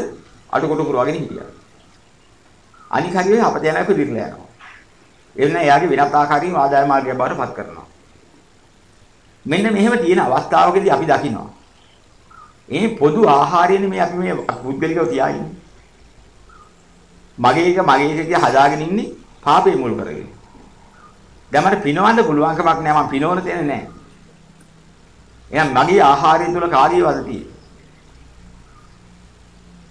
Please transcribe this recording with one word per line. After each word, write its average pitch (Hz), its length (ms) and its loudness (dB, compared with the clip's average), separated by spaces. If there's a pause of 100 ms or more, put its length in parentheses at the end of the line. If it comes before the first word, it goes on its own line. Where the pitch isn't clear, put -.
(480)
අඩු 147 180 -2
කොටු 151 180 -2
පුරවගෙන 135 320 -2
හිටියද? 104 260 -10 (1500)
අනික 175 240 -4
හරිය 190 260 2
අපත 151 240 -2
යන 156 120 0
එක 185 140 -2
දිර්ලා 120 380 -2
යනවා. - 200 -18 (880)
ඒ 131 80 0
වෙන 160 120 0
එයාගේ 147 340 2
වෙනත් 139 240 0
ආකාරයෙන් 147 420 0
ආදාය 143 300 2
මාර්ගයක් 135 280 0
බවට 139 240 -4
පත් 123 160 -8
කරනවා. 87 320 -16 (1600)
මෙන්න 202 240 0
මෙහෙම 220 260 2
තියෙන 175 220 2
අවස්ථාවකදී 175 680 2
අපි 147 160 0
දකිනවා. 135 440 -2 (1200)
මේ 190 260 -2
පොදු 170 320 2
ආහාරයනේ 175 640 2
මේ 185 120 -4
අපි 175 160 -2
මේ 180 180 -4 (220)
පුද්ගලිකව 143 500 -4
තියාගන්නේ. 143 460 -4 (1900)
මගේ 135 280 2
එක, 180 140 2
මගේ 143 300 2
එක 156 120 -4
කියලා 160 220 -2
හදාගෙන 143 380 2
ඉන්නේ 185 300 -4 (260)
පාපේ 175 380 2
මුල් 120 180 -2
කරගෙන. 90 340 -10 (1200)
දැන් 151 120 2
මට 196 180 0
පිනවන්න 202 420 2
පුළුවන්කමක් 160 560 0
නෑ, 151 140 0
මම 147 140 0
පිනවන 156 320 -2
තැන 175 260 -6
නෑ. 131 180 -6 (1700)
එහෙනම් 147 220 0
මගේ 151 300 4
ආහාරය 160 460 4
තුල 175 200 -2
කාගේ 165 340 4
වද 143 180 0
තියෙන්නේ? - 360 -12 (2250)